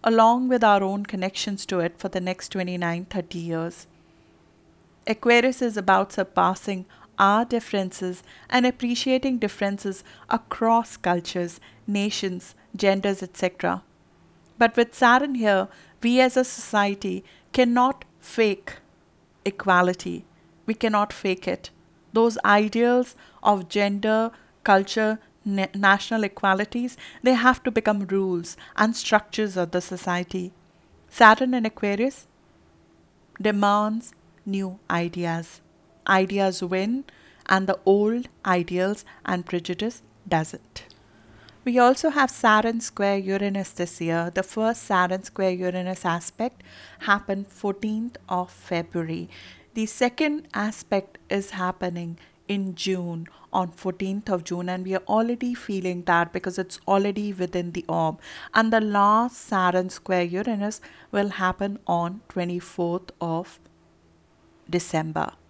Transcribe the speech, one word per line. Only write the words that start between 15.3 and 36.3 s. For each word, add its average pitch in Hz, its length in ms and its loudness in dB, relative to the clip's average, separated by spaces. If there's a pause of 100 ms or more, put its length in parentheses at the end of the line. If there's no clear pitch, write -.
here, 202 320 2 (340)
we 240 180 4
as 254 160 4
a 254 80 4
society 202 800 -2 (300)
cannot 247 520 2 (140)
fake - 540 0 (720)
equality. 180 800 0 (400)
We 220 80 -2
cannot 214 400 0
fake 185 340 -4
it. 185 220 -6 (440)
Those 226 300 4
ideals 226 720 2 (280)
of 190 260 2
gender, 214 640 0 (320)
culture, 214 560 2 (260)
na-, 196 280 -2
national 202 520 2
equalities, 208 720 -2 (260)
they 254 100 6
have 247 300 4
to 247 80 0
become 214 360 0
rules 185 500 -2 (180)
and 226 200 2
structures 208 600 0
of 175 160 -2
the 180 100 0
society. 180 680 -4 (580)
Saturn 247 440 8
in 233 120 0
Aquarius 214 640 -2 (1120)
demands 208 720 2 (320)
new 196 340 -4 (100)
ideas. 170 720 -4 (460)
Ideas 190 560 2